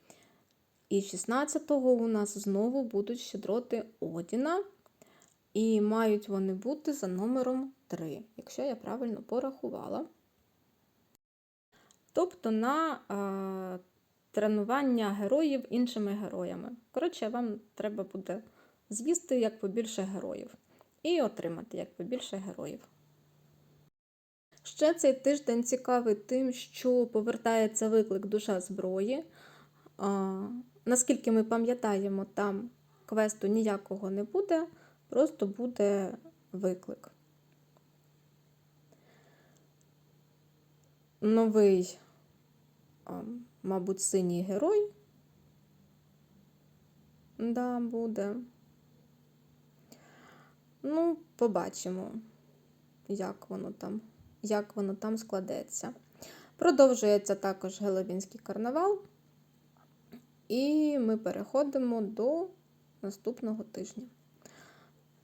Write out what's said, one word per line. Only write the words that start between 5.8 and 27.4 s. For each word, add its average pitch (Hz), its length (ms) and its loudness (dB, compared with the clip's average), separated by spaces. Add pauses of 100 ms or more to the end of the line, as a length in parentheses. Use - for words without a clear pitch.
мають 214 480 2
вони 190 240 0
бути 285 400 -4
за 240 140 -4
номером 254 680 0 (140)
три, 160 360 -8 (140)
якщо - 240 -10
я 262 140 -2
правильно 226 460 -6
порахувала. 262 840 -6 (2000)
Тобто 359 380 0
на, 277 560 0
а, 190 680 -4 (540)
тренування 220 800 2
героїв 247 600 2
іншими 226 420 0
героями. 185 600 -6 (200)
Коротше, 330 380 -2
вам 233 300 -4 (160)
треба 208 280 -4
буде 190 400 -8 (460)
з'їсти 254 500 0
як 220 200 0
побільше 214 420 -4
героїв. 190 540 -6 (480)
І 330 180 4
отримати 180 560 -4
як - 180 -8
побільше 170 420 -6
героїв. 185 420 -8 (1800)
Ще 311 300 2
цей 294 200 4
тиждень 269 500 2
цікавий 247 520 2
тим, 254 380 -2
що 247 520 0
повертається 226 840 2